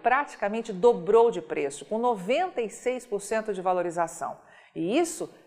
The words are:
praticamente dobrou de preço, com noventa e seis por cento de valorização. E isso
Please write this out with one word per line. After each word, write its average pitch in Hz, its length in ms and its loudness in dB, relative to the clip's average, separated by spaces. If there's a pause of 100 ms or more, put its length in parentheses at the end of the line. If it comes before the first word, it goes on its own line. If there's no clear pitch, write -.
praticamente 226 720 -2
dobrou 208 600 6
de 175 100 -6
preço, 147 420 -4
com 214 140 -4
noventa 247 640 -2
e 202 80 -4
seis 247 340 -4
por 202 160 -4
cento 220 320 -4
de 185 80 -4
valorização. 170 800 -2 (340)
E 170 240 -2
isso - 380 -2 (120)